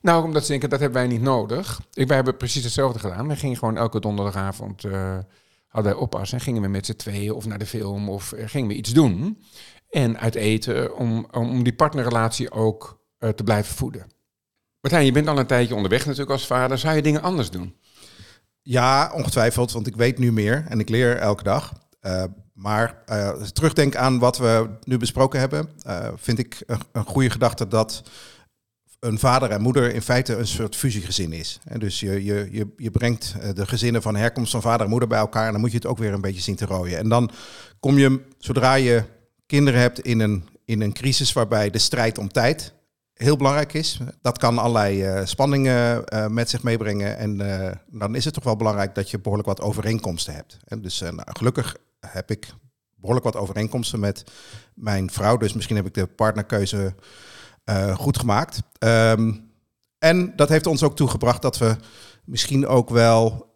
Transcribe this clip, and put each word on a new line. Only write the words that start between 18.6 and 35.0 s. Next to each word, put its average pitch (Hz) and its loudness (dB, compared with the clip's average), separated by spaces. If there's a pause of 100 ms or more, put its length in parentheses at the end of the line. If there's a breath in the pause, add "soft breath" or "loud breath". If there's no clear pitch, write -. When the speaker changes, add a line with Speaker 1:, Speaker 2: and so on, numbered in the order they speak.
Speaker 2:
Ja, 131 4
ongetwijfeld, 123 0
want 113 -6
ik 123 -8
weet 120 2
nu 123 2
meer 110 2
en 117 -2
ik 107 -2
leer 120 4
elke 104 0
dag. 110 -2 (280)
Eh, 92 -4 (300)
maar, 107 -2
eh, 104 -2
als 90 -8
ik - -12
terugdenk 147 2
aan 127 2
wat 123 2
we 113 2 (160)
nu 127 0
besproken 131 0
hebben, 147 -2 (140)
eh, 110 -8
vind 113 -2
ik - -8
een, 117 -4 (120)
een - -4
goede 131 0
gedachte 117 0
dat 110 -2 (1000 loud breath)
een 107 -4
vader 131 4
en 104 0
moeder 120 2
in 117 -4
feite 123 0
een 113 -2
soort - -4
fusiegezin 92 -2
is. 82 -10
En - -10
dus 104 -4
je, 98 -2
je, 101 -2
je, 104 -6
je 113 -6
brengt, 117 -2
eh, 101 -6
de 95 -2
gezinnen 117 0
van 107 0
herkomst 117 0
van 113 -2
vader 117 2
en 101 0
moeder 120 2